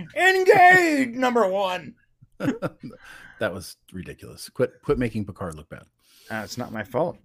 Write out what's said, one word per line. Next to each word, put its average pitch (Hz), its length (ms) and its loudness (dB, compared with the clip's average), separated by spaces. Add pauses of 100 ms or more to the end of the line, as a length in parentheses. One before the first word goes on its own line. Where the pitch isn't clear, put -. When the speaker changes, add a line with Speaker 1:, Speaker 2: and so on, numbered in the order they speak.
Speaker 1:
<laughs> - 100 -18
Speaker 2:
Engage, 359 1000 6
number 240 320 2
one." 185 480 -6 (440)
Speaker 1:
<laughs> - 60 -6 (920)
That 101 140 -4
was 92 220 -16 (160)
ridiculous. - 560 -16
Quit, - 240 -4 (120)
quit 143 140 -2
making 110 280 -4
Picard 85 300 -12
look 78 140 -20
bad. - 140 -18 (480)
Speaker 2:
Uh, 110 140 -8
it's - 120 -14
not 123 140 -10
my 110 140 -10
fault. 160 400 -6